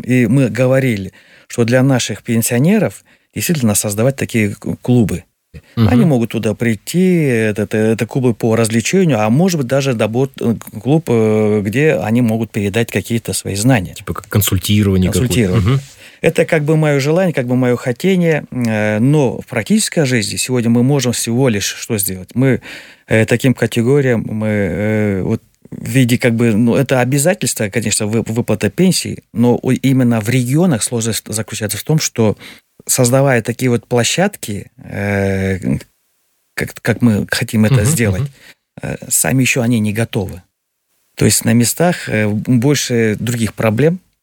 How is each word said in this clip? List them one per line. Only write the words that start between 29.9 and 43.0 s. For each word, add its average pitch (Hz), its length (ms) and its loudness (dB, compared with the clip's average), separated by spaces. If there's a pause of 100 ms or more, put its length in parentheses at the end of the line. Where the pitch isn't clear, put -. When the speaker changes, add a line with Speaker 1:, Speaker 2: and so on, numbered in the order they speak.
Speaker 1:
в 104 80 -4
регионах 131 540 0
сложность 113 440 -4
заключается - 500 -6
в - 60 -12
том, 156 160 0
что - 380 0 (500)
создавая 127 540 2
такие 123 280 -2
вот 117 180 -2
площадки, 123 840 -2 (120)
э, 98 760 -2 (960)
как, - 260 -6
как - 200 -4
мы 104 300 2
хотим 110 340 0
это 123 160 4
Speaker 2:
Мгм, 107 40 2
Speaker 1:
сделать, 117 380 0
Speaker 2:
мгм. 143 80 -6 (520)
Speaker 1:
э, - 120 -6 (140)
сами - 340 0
еще 123 180 0
они 117 180 2
не 107 140 0
готовы. 95 480 -4 (760)
То - 80 2
есть - 200 2
на 113 80 2
местах, 127 560 0
э, 110 200 0
больше 117 920 0